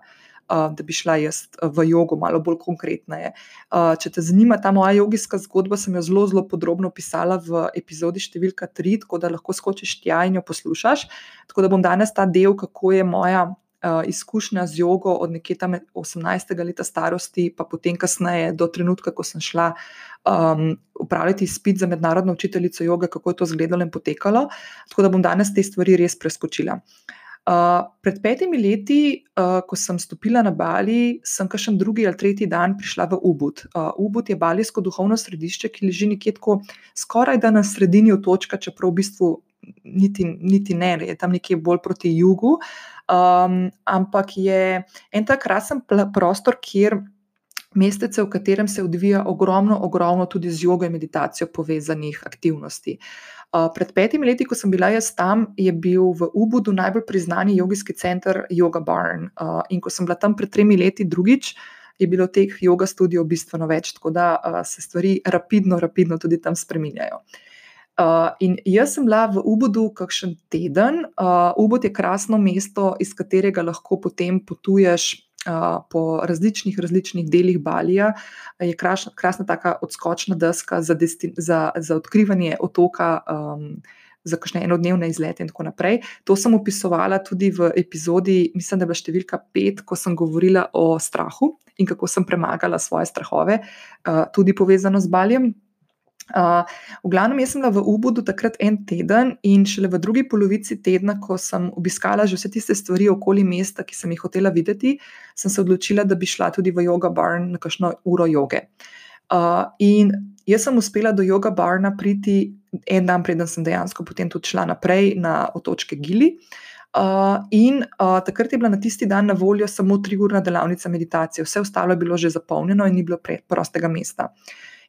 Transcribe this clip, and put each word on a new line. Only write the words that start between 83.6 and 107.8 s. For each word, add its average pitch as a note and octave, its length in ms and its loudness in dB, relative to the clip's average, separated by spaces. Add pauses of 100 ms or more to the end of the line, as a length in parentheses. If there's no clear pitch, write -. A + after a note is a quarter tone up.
za E3 120 -4
kakšne - 280 -6
enodnevne F3 440 0
izlete E3 340 -6
in E3 60 -8
tako - 140 -12
naprej. F#3 400 -2 (220)
To G3 120 4
sem A3+ 180 4
opisovala F#3+ 720 0
tudi F#3+ 260 0
v F3 260 2
epizodi, F3 800 0
mislim, F#3 240 -4
da F#3 60 0
je E3+ 60 -2
bila E3+ 100 -6
številka F3+ 400 -6 (140)
pet, G3 260 0
ko - 160 -8
sem F3 200 -4
govorila F3 560 2
o E3 260 2
strahu - 560 -4 (260)
in F#3+ 80 2
kako F#3 180 -4
sem F#3 220 -2
premagala E3+ 500 -2
svoje E3 300 -4
strahove, F#3+ 560 -2
uh, - 600 -4 (100)
tudi G3 200 4
povezano G3 460 4
z F3+ 80 0
Balijem. G#3+ 460 2 (760)
Uh, F3 320 4 (400)
v F#3 80 -4
glavnem, A3+ 320 2
jaz C4 140 -2
sem C4+ 60 -4
bila A#3 120 2
v G3 80 2
Ubudu A3+ 400 0
takrat G3+ 400 -2
en G#3 140 2 (100)
teden G#3 560 0
in G3 240 6
šele G3 240 -2
v F3+ 80 0
drugi A3 240 0
polovici G#3 560 0
tedna, G3 400 0
ko G3 160 -6
sem F3+ 400 -4
obiskala F#3+ 480 -2
že F#3 160 0
vse G3 160 -8
tiste G#3 200 -2
stvari G3 360 0
okoli G3 320 2
mesta, F#3 400 -2
ki - 160 -18
sem E3+ 160 -6
jih - 80 -10
hotela F#3 320 0
videti, G3+ 400 0 (400)
sem - 160 -6
se G3 80 -2
odločila, G3 480 0
da - 80 0
bi F3 160 -4
šla - 240 -2
tudi F#3 160 0
v F3 160 0
Yoga F3 240 0
Barn E3+ 460 -2
na - 20 -8
kakšno E3+ 480 -4